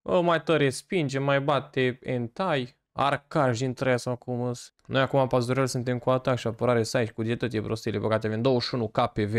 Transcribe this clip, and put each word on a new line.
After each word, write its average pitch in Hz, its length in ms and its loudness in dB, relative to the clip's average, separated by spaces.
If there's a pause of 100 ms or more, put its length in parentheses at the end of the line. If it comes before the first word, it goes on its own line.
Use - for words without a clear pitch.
O 185 200 0
mai 165 220 2
tare 147 260 2
spinge, 139 500 -2
mai 139 220 2
bate 135 600 0
entai. 131 800 -4 (100)
Arcaj 131 680 0
din 127 140 -2
treia 127 240 0
sau 123 180 -4
cum 123 260 -6
îs. 123 320 -6 (120)
Noi 127 160 0
acum, 131 260 2
pazurel, 127 400 2
suntem 123 320 -2
cu 117 100 -2
atac 127 280 0
și 117 100 -6
apărare, 117 360 2
sai 117 220 0
și 110 80 -12
cu 117 100 -6
dietate, 113 380 -2
prostile 110 380 -4
băgate. 107 280 0
Avem 107 140 -2
douăzeci 123 220 2
și - 100 -6
unu 117 160 -2
K 120 180 0
P - 100 -6
V. 107 220 0